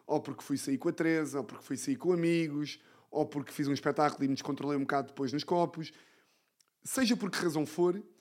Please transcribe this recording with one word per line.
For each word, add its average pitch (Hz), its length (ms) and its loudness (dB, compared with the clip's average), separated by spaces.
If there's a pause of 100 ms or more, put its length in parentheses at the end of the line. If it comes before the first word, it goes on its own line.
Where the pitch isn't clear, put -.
ou 151 140 2
porque - 220 -10
fui 143 140 -2
sair 139 200 -2
com 127 100 -2
a 170 60 0
Teresa, 160 460 0
ou 127 40 -4
porque - 220 -14
fui 139 100 -4
sair 131 220 -2
com 175 160 2
amigos, 165 680 0 (300)
ou 147 160 0
porque 147 260 -6
fiz 143 160 -2
um 143 60 2
espetáculo 147 500 2
e 135 60 2
me 135 60 2
descontrolei 143 420 -4
um 139 40 0
bocado 139 280 0
depois 135 240 -4
nos 147 100 -2
copos. 170 480 0 (920)
Seja 247 360 2
por 196 120 -2
que - 100 -4
razão 156 260 2
for, 180 360 2 (200)